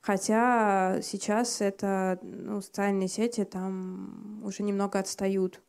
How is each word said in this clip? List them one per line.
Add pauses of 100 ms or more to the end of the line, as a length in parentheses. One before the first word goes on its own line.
хотя
сейчас
это,
ну,
социальные
сети
там
уже
немного
отстают.